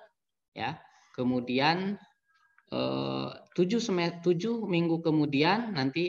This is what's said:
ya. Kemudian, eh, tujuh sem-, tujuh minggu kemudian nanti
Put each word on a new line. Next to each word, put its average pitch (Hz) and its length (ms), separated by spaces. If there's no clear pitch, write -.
ya. 120 240
Kemudian, 131 800
eh, 135 600
tujuh 190 240
sem-, 170 400
tujuh 202 480
minggu 170 320
kemudian 160 720
nanti 147 360